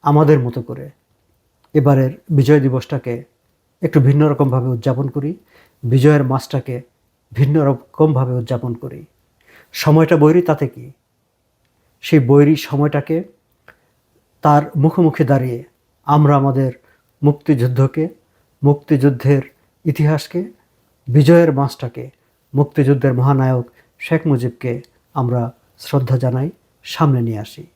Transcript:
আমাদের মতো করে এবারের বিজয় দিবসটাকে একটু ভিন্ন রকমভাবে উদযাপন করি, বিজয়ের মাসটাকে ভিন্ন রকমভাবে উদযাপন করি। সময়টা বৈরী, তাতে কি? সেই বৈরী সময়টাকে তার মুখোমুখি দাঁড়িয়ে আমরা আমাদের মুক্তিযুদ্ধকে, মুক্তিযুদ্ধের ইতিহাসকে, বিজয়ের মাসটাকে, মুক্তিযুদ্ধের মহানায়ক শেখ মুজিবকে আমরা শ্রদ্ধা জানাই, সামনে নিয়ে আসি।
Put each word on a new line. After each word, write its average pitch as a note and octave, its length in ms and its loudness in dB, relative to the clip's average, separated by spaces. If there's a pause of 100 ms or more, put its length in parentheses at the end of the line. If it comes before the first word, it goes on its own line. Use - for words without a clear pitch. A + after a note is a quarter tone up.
আমাদের D3 380 4
মতো A#2+ 220 -6
করে C3+ 280 -14 (840)
এবারের C3+ 380 2 (180)
বিজয় C#3+ 360 4
দিবসটাকে B2+ 580 -6 (580)
একটু D#3+ 260 0
ভিন্ন C#3+ 140 2 (100)
রকমভাবে C3 380 -2
উদযাপন B2+ 460 -4
করি, C#3+ 160 -6 (520)
বিজয়ের C3+ 400 2
মাসটাকে C3 580 -6 (520)
ভিন্ন C#3 220 0 (100)
রকমভাবে C3 680 -2
উদযাপন A#2+ 400 -6
করি। C#3 320 -14 (680)
সময়টা D#3 460 2
বৈরী, D#3 240 4
তাতে D3 260 -2
কি? B2 240 -16 (1080)
সেই D#3 180 2
বৈরী C#3+ 360 4
সময়টাকে C#3+ 600 -4 (1200)
তার D3 220 4 (120)
মুখোমুখি D#3+ 480 0
দাঁড়িয়ে C3 400 -2 (420)
আমরা D3 300 2
আমাদের C3+ 360 0 (520)
মুক্তিযুদ্ধকে, C3+ 800 0 (600)
মুক্তিযুদ্ধের C#3+ 800 0 (420)
ইতিহাসকে, D#3 680 -4 (560)
বিজয়ের D#3 440 4
মাসটাকে, C3 580 -6 (440)
মুক্তিযুদ্ধের C#3 600 0
মহানায়ক C3 520 0 (340)
শেখ D#3+ 280 -4
মুজিবকে B2 540 -4 (320)
আমরা B2 280 -2 (380)
শ্রদ্ধা C3 380 -2
জানাই, B2+ 320 -4 (340)
সামনে C#3 380 0
নিয়ে A2 180 -4
আসি। - 240 -16 (120)